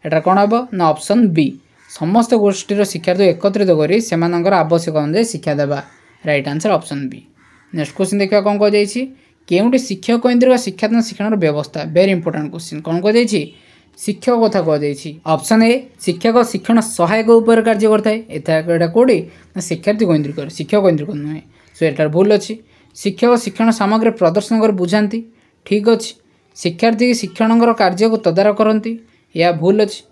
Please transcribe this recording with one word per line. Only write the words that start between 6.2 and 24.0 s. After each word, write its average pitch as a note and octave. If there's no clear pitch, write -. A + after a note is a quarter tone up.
ରାଇଟ୍ D3
ଆନ୍ସର D#3
ଅପସନ୍ D3
ବି। -
ନେକ୍ସଟ D#3
କୋଶ୍ଚିନ୍ G3+
ଦେଖିବା G3+
କ'ଣ G#3
କୁହାଯାଇଛି। G#3
କେଉଁଠି A3+
ଶିକ୍ଷକ A#3+
କୈନ୍ଦ୍ରିକ B3
ଶିକ୍ଷାଦାନ A3
ଶିକ୍ଷଣର A3
ବ୍ୟବସ୍ଥା? D3+
ଭେରି F#3+
ଇମ୍ପୋର୍ଟାଣ୍ଟ D#3
କୋଶ୍ଚିନ୍। E3
କ'ଣ E3
କୁହାଯାଇଛି? G#3+
ଶିକ୍ଷକ G#3+
କଥା G3+
କୁହାଯାଇଛି। D3
ଅପସନ୍ D#3+
ଏ, A3+
ଶିକ୍ଷକ A3+
ଶିକ୍ଷଣ A3+
ସହାୟକ G#3+
ଉପରେ A3+
କାର୍ଯ୍ୟ A3
କରିଥାଏ। G#3+
ଏଥର D#3
ଏଇଟା E3+
କୋଉଠି? A#3
ନା F#3
ଶିକ୍ଷାର୍ଥୀ G#3
କୈନ୍ଦ୍ରିକ, D3+
ଶିକ୍ଷକ G3+
କୈନ୍ଦ୍ରିକ E3
ନୁହେଁ। D3+
ସୋ -
ଏଠାରେ D3+
ଭୁଲ F#3+
ଅଛି। G3+
ଶିକ୍ଷକ A#3
ଶିକ୍ଷଣ A3+
ସାମଗ୍ରୀ A3